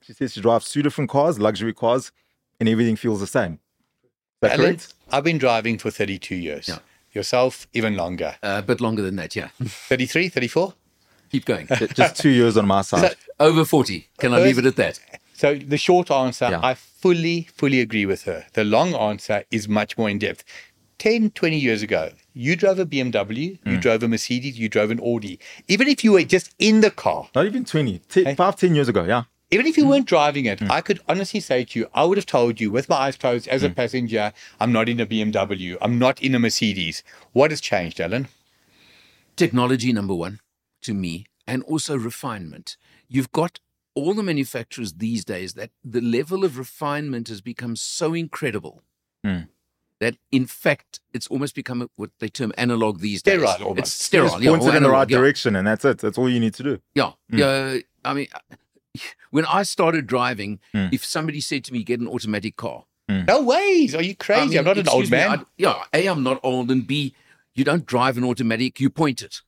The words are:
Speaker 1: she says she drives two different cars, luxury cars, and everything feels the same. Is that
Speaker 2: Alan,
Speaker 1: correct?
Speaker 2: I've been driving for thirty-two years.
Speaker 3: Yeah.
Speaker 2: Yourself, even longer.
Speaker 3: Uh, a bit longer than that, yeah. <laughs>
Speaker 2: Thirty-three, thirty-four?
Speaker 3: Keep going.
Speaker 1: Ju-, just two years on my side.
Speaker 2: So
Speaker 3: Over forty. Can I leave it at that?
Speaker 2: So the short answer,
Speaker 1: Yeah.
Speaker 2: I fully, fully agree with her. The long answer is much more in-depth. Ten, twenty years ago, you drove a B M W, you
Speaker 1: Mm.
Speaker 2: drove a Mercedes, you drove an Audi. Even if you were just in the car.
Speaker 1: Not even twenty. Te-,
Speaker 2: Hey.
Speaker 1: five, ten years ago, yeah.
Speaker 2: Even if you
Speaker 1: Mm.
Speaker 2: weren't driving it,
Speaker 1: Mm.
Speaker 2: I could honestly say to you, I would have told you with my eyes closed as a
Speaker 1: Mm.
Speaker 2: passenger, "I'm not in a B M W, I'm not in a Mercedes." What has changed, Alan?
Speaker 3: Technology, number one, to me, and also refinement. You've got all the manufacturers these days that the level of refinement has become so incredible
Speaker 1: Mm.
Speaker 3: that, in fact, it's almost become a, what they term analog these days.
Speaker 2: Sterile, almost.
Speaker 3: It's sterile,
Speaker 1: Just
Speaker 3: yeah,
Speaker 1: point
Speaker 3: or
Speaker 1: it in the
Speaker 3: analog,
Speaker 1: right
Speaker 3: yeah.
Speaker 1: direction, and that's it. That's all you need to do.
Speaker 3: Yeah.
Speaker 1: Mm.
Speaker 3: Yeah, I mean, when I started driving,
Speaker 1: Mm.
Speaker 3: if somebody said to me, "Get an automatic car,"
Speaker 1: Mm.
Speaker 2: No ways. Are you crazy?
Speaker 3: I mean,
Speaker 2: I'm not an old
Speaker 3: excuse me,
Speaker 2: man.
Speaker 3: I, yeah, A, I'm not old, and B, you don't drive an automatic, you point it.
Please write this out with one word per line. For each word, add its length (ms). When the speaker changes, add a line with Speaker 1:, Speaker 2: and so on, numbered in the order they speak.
Speaker 1:
she 100
says 220
she 60
drives 300
two 120
different 280
cars, 280
luxury 340
cars, 400
and 80
everything 280
feels 240
the 60
same. 280
Is 60
that 100
Speaker 2:
Alan, 140
Speaker 1:
correct? 280
Speaker 2:
I've 140
been 140
driving 400
for 120
thirty-two 460
years. 320
Speaker 3:
Yeah. 100
Speaker 2:
Yourself, 600
even 240
longer. 460
Speaker 3:
Uh, 160
a 40
bit 180
longer 220
than 140
that, 200
yeah. 180
<laughs> 80
Speaker 2:
Thirty-three, 680
thirty-four? 460
Speaker 3:
Keep 140
going. 220
Speaker 1:
Ju-, 120
just 280
two 140
years 260
on 120
my 140
side. 300
Speaker 2:
So 40
Speaker 3:
Over 240
forty. 440
Can 160
I 60
leave 180
it 80
at 100
that? 240
Speaker 2:
So 220
the 220
short 320
answer, 400
Speaker 1:
Yeah. 120
Speaker 2:
I 120
fully, 800
fully 260
agree 260
with 180
her. 280
The 100
long 320
answer 560
is 180
much 300
more 120
in-depth. 340
Ten, 320
twenty 280
years 240
ago, 300
you 220
drove 220
a 60
B 160
M 100
W, 540
you 140
Speaker 1:
Mm. 20
Speaker 2:
drove 220
a 60
Mercedes, 500
you 100
drove 220
an 100
Audi. 400
Even 220
if 160
you 80
were 120
just 340
in 240
the 80
car. 440
Speaker 1:
Not 120
even 180
twenty. 360
Te-, 140
Speaker 2:
Hey. 100
Speaker 1:
five, 220
ten 180
years 140
ago, 160
yeah. 180
Speaker 2:
Even 160
if 120
you 80
Speaker 1:
Mm. 20
Speaker 2:
weren't 180
driving 380
it, 160
Speaker 1:
Mm. 100
Speaker 2:
I 120
could 260
honestly 320
say 240
to 160
you, 140
I 100
would 140
have 80
told 340
you 100
with 200
my 60
eyes 200
closed 320
as 140
a 80
Speaker 1:
Mm. 60
Speaker 2:
passenger, 560
"I'm 120
not 180
in 100
a 60
B 160
M 80
W, 500
I'm 180
not 220
in 140
a 40
Mercedes." 640
What 180
has 120
changed, 360
Alan? 300
Speaker 3:
Technology, 560
number 220
one, 260
to 120
me, 320
and 180
also 320
refinement. 800
You've 240
got 260
all 200
the 80
manufacturers 720
these 300
days 300
that 160
the 160
level 440
of 140
refinement 680
has 120
become 360
so 380
incredible 680
Speaker 1:
Mm. 220
Speaker 3:
that, 180
in 160
fact, 540
it's 160
almost 260
become 280
a, 140
what 220
they 100
term 280
analog 440
these 220
days. 180
Speaker 2:
Sterile, 280
almost. 100
Speaker 3:
It's 140
sterile, 380
Speaker 1:
Just 120
Speaker 3:
yeah, 80
Speaker 1:
point 120
Speaker 3:
or 40
Speaker 1:
it 20
in 60
the 20
Speaker 3:
analog, 40
Speaker 1:
right 180
Speaker 3:
yeah. 80
Speaker 1:
direction, 380
and 100
that's 180
it. 140
That's 200
all 100
you 120
need 140
to 80
do. 180
Speaker 3:
Yeah. 180
Speaker 1:
Mm. 60
Speaker 3:
Yeah, 400
I 100
mean, 140
when 160
I 160
started 440
driving, 540
Speaker 1:
Mm. 180
Speaker 3:
if 120
somebody 360
said 240
to 80
me, 100
"Get 180
an 80
automatic 480
car," 280
Speaker 1:
Mm. 160
Speaker 2:
No 160
ways. 520
Are 80
you 120
crazy? 280
Speaker 3:
I 40
mean, 120
Speaker 2:
I'm 60
not 140
an 100
old 160
Speaker 3:
excuse 60
me, 80
Speaker 2:
man. 220
Speaker 3:
I, 40
yeah, 260
A, 140
I'm 160
not 220
old, 260
and 160
B, 280
you 100
don't 200
drive 320
an 80
automatic, 540
you 100
point 320
it. 280